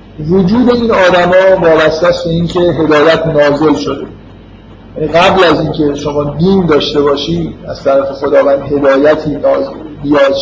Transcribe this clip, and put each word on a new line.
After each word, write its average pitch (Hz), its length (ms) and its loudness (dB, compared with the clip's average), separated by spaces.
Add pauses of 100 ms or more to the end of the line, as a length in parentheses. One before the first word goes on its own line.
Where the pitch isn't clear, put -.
(300)
وجود 208 440 2
این 233 180 0
آدما 180 760 2
وابسته 160 400 2
است 170 160 0
به 170 60 -6
اینکه 170 300 -4
هدایت 160 680 2
نازل 147 480 2
شده. - 300 -6 (920)
یعنی 151 100 -4
قبل 185 360 2
از 160 160 2
اینکه 147 400 -2
شما 147 240 -4
دین 170 420 0
داشته 147 360 0
باشی، 156 540 -2 (120)
از 131 160 -12
طرف 139 280 0
خداوند 139 480 0 (120)
هدایتی 143 600 0
نازل 139 400 -2 (320)
یا 143 380 2